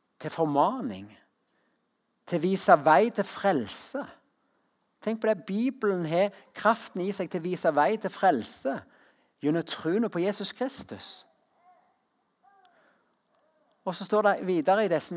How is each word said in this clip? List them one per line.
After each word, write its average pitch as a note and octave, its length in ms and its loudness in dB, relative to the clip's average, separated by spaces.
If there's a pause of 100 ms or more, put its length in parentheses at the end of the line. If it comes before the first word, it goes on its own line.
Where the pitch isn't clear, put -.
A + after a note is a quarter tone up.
(220)
til D#3 100 -6
formaning, D3 800 0 (1120)
til E3+ 160 -2
å D#3 80 0
vise F#3 400 6
vei G3 240 6
til G3+ 160 -4
frelse. F#3+ 800 -4 (1000)
Tenk A3 160 -4
på A3 80 2
det, G#3 160 -2
Bibelen G#3 640 -2
har G3 240 2 (240)
kraften G3+ 460 0
i G3+ 100 -2
seg F3+ 160 -6
til E3+ 140 -6
å - 20 -10
vise F3+ 320 0
vei D#3 140 4 (100)
til F#3+ 80 -4
frelse - 640 0 (640)
gjennom D#3 320 -2
troen G3+ 400 -2
på F3 140 -4
Jesus G3 340 -2
Kristus. - 520 -8 (2750)
Og F3+ 80 -4
så F#3 140 -8
står G#3 180 2
det F#3+ 220 2
videre F#3 400 2
i - 20 -2
disse E3 280 -2